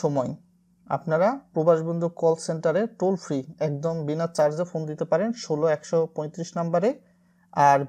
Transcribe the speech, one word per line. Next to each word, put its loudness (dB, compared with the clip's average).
সময় 0
আপনারা 2
প্রবাসবন্ধু 2
কল 4
সেন্টারে 0
টোল 2
ফ্রি -2
একদম -4
বিনা -2
চার্জে 2
ফোন -6
দিতে -6
পারেন 2
ষোলো 0
একশো -2
পঁয়ত্রিশ -8
নাম্বারে। 0
আর 8